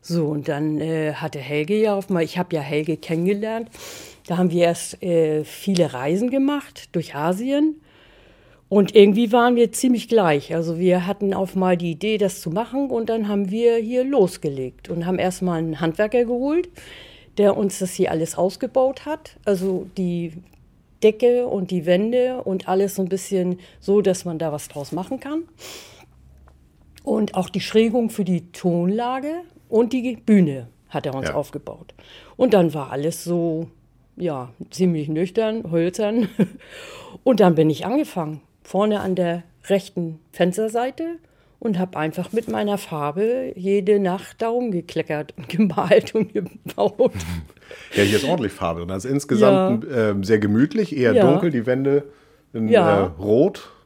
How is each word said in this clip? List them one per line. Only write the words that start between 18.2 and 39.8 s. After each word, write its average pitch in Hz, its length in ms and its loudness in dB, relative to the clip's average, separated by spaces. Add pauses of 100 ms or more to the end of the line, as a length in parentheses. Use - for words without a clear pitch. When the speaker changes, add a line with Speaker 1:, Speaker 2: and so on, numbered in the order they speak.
Speaker 1:
ausgebaut 254 680 -2
hat. 311 300 -10 (100)
Also 190 420 -2 (100)
die 175 340 -4 (720)
Decke 240 440 4
und 185 220 -4
die 175 160 -2
Wände 233 580 2
und 190 260 -4
alles 190 260 0
so 196 80 -4
ein 180 60 -4
bisschen 180 500 -2 (220)
so, 202 200 2
dass 185 240 0
man 165 140 -6
da 160 120 -2
was 147 180 -8
draus 143 240 -10
machen 185 260 -6
kann. 302 240 -6 (1600)
Und 214 320 -2
auch 185 140 -2
die 185 120 -4
Schrägung 226 480 2
für 208 140 -4
die 170 280 -2
Tonlage 240 880 -2 (280)
und 233 240 2
die 247 300 -4
Bühne 151 440 4 (220)
hat 147 160 -6
er 135 100 -4
uns 135 140 -4
Speaker 2:
Ja. - 40 -6
Speaker 1:
aufgebaut. - 600 -8 (440)
Und 240 160 4
dann 170 200 4
war 143 180 -8
alles 151 320 -4
so, 170 440 -2 (500)
ja, 139 320 -6 (200)
ziemlich 165 400 0
nüchtern, 220 640 -2
hölzern. 202 580 0 (480)
<laughs> - 460 -20
Und 247 160 4
dann 180 160 8
bin 156 140 4
ich 160 160 -2
angefangen, 180 560 -4 (220)
vorne 208 380 0
an 185 140 -2
der 170 280 -2 (240)
rechten 175 520 -2 (120)